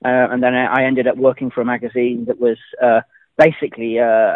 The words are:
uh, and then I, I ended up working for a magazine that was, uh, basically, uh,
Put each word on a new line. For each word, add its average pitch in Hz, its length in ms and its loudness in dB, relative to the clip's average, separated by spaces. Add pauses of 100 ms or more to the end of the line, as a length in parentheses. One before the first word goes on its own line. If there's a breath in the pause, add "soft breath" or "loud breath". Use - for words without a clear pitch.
uh, 127 260 2
and 123 140 -2
then 127 100 2
I, 127 280 0
I - 20 0
ended 127 240 0
up 127 80 0
working 127 340 0
for 123 120 -4
a 113 40 -4
magazine 120 600 -4
that 120 160 -6
was, 117 160 0 (260)
uh, 113 160 4 (380 soft breath)
basically, 117 600 0
uh, 113 360 4